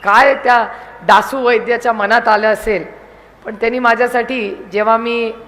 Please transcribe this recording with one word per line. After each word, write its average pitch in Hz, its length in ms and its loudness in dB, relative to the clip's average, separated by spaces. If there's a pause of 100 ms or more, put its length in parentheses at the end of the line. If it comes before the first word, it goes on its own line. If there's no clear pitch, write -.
काय 254 320 4
त्या 240 320 2 (400)
दासू 208 300 2
वैद्याच्या 240 560 0
मनात 233 340 0
आलं 214 260 2
असेल, 202 320 -4 (600)
पण 220 100 -10
त्यांनी 233 240 -4
माझ्यासाठी, 240 920 -2
जेव्हा 214 260 2
मी 233 360 -4 (140)